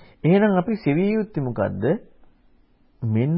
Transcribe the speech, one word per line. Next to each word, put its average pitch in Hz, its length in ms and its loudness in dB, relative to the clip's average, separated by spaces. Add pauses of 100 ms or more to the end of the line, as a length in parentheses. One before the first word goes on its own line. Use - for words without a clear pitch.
(240)
එහෙනම් 196 340 4
අපි 196 180 0
සෙවිය 180 360 0
යුත්තේ 214 320 -4
මොකද්ද? 101 420 -4 (1160)
මෙන්න 120 360 0